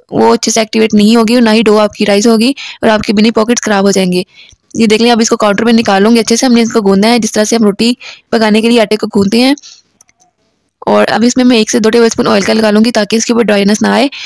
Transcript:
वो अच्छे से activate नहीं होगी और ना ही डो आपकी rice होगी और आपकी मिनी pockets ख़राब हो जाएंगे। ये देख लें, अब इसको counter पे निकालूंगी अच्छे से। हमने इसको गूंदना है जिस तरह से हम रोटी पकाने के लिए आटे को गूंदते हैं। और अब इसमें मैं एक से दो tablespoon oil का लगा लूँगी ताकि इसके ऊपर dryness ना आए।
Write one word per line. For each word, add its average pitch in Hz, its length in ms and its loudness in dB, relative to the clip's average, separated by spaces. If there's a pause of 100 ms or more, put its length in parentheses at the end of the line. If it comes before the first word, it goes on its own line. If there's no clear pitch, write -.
(120)
वो 220 220 2
अच्छे 233 180 -4
से 226 100 -2
activate 220 320 -2
नहीं 214 240 2
होगी 233 180 0
और 247 60 2
ना 226 100 2
ही 220 120 2
डो 214 140 2
आपकी 214 280 -2
rice 202 220 0
होगी 233 260 2 (300)
और 233 60 0
आपकी 214 240 -2
मिनी 214 200 2
pockets 233 280 -2
ख़राब 202 240 -2
हो 202 60 2
जाएंगे। 185 340 -2 (500)
ये 226 120 0
देख 214 140 0
लें, 240 100 2
अब 226 100 2
इसको 233 160 -2
counter 208 280 0
पे 233 80 2
निकालूंगी 220 460 2
अच्छे 226 180 0
से। 262 80 -2
हमने 233 180 2
इसको 226 200 -2
गूंदना 196 240 2
है 240 120 2
जिस 214 140 -6
तरह 214 120 0
से 226 100 -2
हम 226 80 0
रोटी 220 340 0 (340)
पकाने 220 300 0
के 233 80 0
लिए 233 120 2
आटे 208 160 -2
को 214 120 -6
गूंदते 208 320 0
हैं। 269 140 0 (1300)
और 208 200 2
अब 214 160 -2
इसमें 247 220 2
मैं 247 120 2
एक 220 120 0
से 247 100 -2
दो 214 100 0
tablespoon 233 380 0
oil 214 160 0
का 220 100 -2
लगा 220 180 0
लूँगी 220 220 2
ताकि 214 240 -2
इसके 226 160 -2
ऊपर 226 120 0
dryness 202 360 0
ना 202 120 -2
आए। 240 160 0 (160)